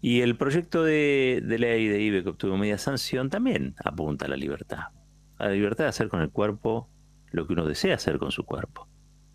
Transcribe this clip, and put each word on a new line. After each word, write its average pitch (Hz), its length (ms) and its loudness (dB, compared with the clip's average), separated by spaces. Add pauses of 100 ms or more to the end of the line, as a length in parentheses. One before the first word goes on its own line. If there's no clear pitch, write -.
Y 120 180 4
el 120 160 2
proyecto 165 480 0
de, 143 580 2
de 113 160 -2
ley 113 300 2
de 104 140 2
ibe 101 200 2
que 92 60 -2
obtuvo 95 300 -2
media 104 180 2
sanción 135 540 -2
también 185 520 0
apunta 76 440 -2
a - 20 -4
la 67 80 -2
libertad. - 520 -6 (500)
A 110 80 -2
la 101 60 2
libertad 104 320 2
de 143 40 2
hacer 107 220 -2
con 87 100 0
el 78 80 2
cuerpo 110 640 -2 (400)
lo 80 160 -4
que 85 80 -2
uno 82 100 0
desea 127 300 0
hacer 73 240 -2
con - 140 -4
su - 120 -6
cuerpo. - 420 -10 (480)